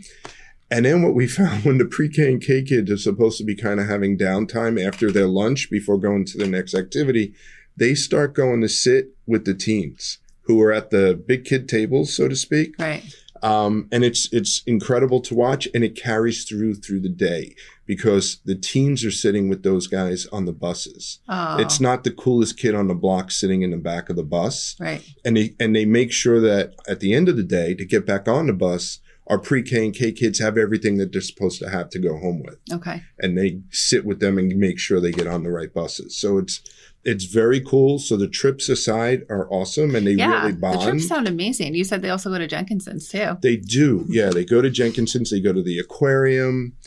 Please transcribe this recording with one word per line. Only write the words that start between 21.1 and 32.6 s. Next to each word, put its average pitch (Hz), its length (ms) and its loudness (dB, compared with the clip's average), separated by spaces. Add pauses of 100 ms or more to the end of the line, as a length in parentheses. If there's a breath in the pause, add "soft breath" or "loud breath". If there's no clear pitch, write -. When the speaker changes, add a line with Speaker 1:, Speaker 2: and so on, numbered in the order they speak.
Speaker 2:
Oh. 170 300 -4
Speaker 1:
It's 110 220 0
not 127 220 0
the 123 100 -2
coolest 120 460 0
kid 113 160 0
on 101 140 2
the 92 60 0
block 92 360 0
sitting 95 320 0
in 90 100 -2
the 85 40 -4
back 85 320 -6
of 87 80 -4
the 82 80 -4
bus. 85 560 -4
Speaker 2:
Right. 160 220 -8 (220)
Speaker 1:
And 117 120 2
they, 107 240 0
and 110 160 2
they 107 80 2
make 120 280 2
sure 117 280 4
that 101 340 2 (140)
at 95 120 -6
the 98 120 2
end 160 160 4
of 165 80 2
the 110 80 0
day, 87 300 0
to 95 100 -8
get 98 220 0
back 98 200 -2
on 139 200 2
the 127 80 2
bus, 90 460 -2 (260 soft breath)
our 101 120 0
pre-K 117 460 0
and 107 100 -2
K 113 180 -2
kids 107 260 0
have 107 180 0
everything 107 420 2
that 95 140 -2
they're 95 80 -2
supposed - 380 -4
to 80 100 -8
have 90 220 -6
to 95 80 -8
go 85 180 0
home 87 260 -4
with. - 160 -16 (140)